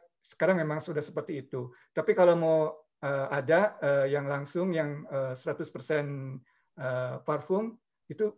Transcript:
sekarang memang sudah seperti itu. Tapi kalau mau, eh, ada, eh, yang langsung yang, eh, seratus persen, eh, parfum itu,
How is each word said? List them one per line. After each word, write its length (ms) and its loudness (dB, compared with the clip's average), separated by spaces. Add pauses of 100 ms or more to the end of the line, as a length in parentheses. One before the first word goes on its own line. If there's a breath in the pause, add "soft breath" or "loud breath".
(240)
sekarang 320 2
memang 240 -2
sudah 240 -6
seperti 400 -8
itu. 280 -8 (200 soft breath)
Tapi 240 2
kalau 200 8
mau, 220 4 (420)
eh, 300 -2
ada, 480 2
eh, 340 2
yang 160 0
langsung 460 -2
yang, 340 -4
eh, 300 -4
seratus 320 -6
persen, 680 -4 (400)
eh, 460 -4
parfum 560 -4 (320)
itu, 280 -2